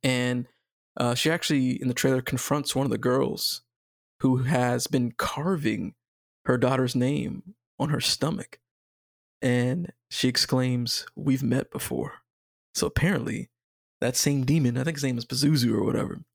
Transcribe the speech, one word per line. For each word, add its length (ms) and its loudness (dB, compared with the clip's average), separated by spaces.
And, 440 0
uh, 180 2
she 160 2
actually, 500 0
in 60 -2
the 60 0
trailer, 280 2
confronts 540 -2
one 100 0
of 60 0
the 60 0
girls 640 0
who 160 4
has 500 2
been 260 0
carving 840 -4
her 120 2
daughter's 380 2
name 600 -2
on 100 0
her 120 0
stomach. 580 -4
And 520 0
she 180 0
exclaims, 760 0
"We've 280 0
met 280 0
before." 440 -6
So 120 0
apparently, 600 -2
that 140 0
same 300 2
demon, 320 2
I 60 -2
think 140 -4
his 60 -4
name 140 -2
is 80 -6
Pazuzu 480 2
or 100 2
whatever 360 -2